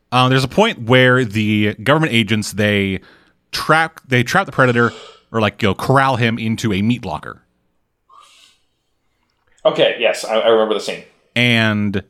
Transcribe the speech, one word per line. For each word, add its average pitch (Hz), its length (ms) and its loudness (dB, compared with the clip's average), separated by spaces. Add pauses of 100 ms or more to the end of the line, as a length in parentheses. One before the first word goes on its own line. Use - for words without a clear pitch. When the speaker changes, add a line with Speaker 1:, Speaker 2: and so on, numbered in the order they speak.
(100)
Speaker 1:
uh, 127 200 2
there's 131 140 2
a 127 40 -4
point - 340 0
where 127 420 4
the 104 500 0
government 139 400 0
agents, 107 380 0
they 98 480 -2 (520)
trap, 160 540 -2
they 123 160 0
trap 185 240 -2
the 156 60 -16
Predator, 120 380 2 (400)
or, 113 120 -2
like, 104 180 -2
you 107 80 2
know, 92 60 0
corral 135 420 0
him 117 220 -2
into 113 340 -4
a 95 80 0
meat 113 240 -2
locker. 78 380 -10 (2250)
Speaker 2:
Okay, 151 340 0
yes, 110 260 -2
I, 110 140 -2
I 110 100 0
remember 107 260 2
the 98 60 -4
scene. 87 240 -10 (300)
Speaker 1:
And, 110 760 0